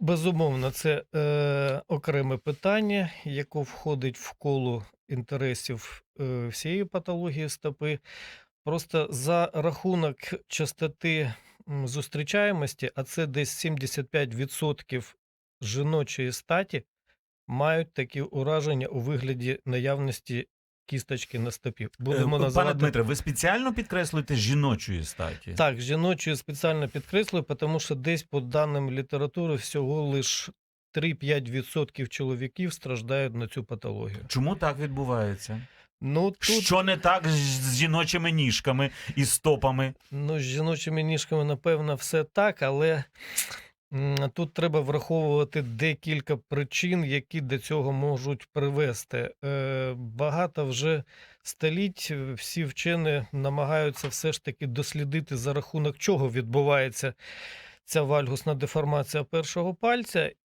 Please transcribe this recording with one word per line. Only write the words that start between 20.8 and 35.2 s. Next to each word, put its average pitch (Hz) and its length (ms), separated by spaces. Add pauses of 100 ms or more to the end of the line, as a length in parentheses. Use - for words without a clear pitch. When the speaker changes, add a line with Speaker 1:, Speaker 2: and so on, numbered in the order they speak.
Speaker 1:
кісточки 127 520
на 117 120
стопі. - 380 (100)
Будемо 131 280
Speaker 2:
Е, 143 40
пане 143 140
Speaker 1:
називати 135 340
Speaker 2:
Дмитре, 139 240
ви 123 140
спеціально 214 580
підкреслюєте 160 640
жіночої 110 680
статі? 82 500
Speaker 1:
Так, 131 260
жіночої 156 560
спеціально 151 520
підкреслюю, 180 560
тому 151 360
що - 140
десь, 151 280
по 143 180
даним 143 500
літератури, 143 640
всього 143 480
лиш 139 480 (420)
три-п'ять 143 580
відсотків 131 580
чоловіків 131 640
страждають 127 600
на 117 140
цю 123 160
патологію. 107 540 (100)
Speaker 2:
Чому 143 280
так 143 220
відбувається? 123 840 (400)